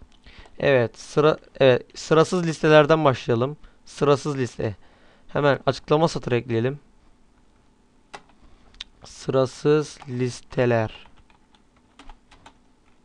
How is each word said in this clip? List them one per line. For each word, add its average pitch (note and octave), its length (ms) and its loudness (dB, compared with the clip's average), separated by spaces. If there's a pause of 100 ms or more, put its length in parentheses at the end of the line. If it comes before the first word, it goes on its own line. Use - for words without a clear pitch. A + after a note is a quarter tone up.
(600)
Evet, B2+ 400 0
sıra-, - 380 0 (220)
evet, - 400 2
sırasız E3 480 0
listelerden D#3 580 4
başlayalım. C3 520 -2 (280)
Sırasız C#3+ 520 0
liste. F#2 380 -6 (520)
Hemen C#3+ 380 0
açıklama D3+ 420 0
satırı B2 280 -4
ekleyelim. A#2+ 440 -4 (2250)
Sırasız C#3+ 960 -2 (100)
listeler. B2 1000 -4 (2000)